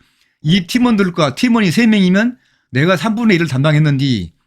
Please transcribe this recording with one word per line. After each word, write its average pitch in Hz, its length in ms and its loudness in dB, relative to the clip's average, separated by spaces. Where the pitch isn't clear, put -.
이 175 260 -2
팀원들과, 196 680 0
팀원이 226 360 0
세 233 160 2
명이면 208 500 2
내가 160 260 0
삼 202 180 -4
분의 220 200 0
일을 165 120 0
담당했는지 139 880 0